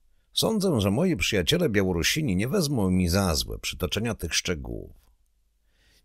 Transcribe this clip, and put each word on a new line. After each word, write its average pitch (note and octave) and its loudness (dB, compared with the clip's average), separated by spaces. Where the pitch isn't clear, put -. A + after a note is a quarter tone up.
Sądzę, F#3 0
że G2 2
moi D#3 2
przyjaciele A2 0
Białorusini F#2 0
nie G#2 0
wezmą C#3+ 0
mi F#2 4
za F#2 2
złe G#1+ -6
przytoczenia G#2 -4
tych E2+ -6
szczegółów. A#1+ -6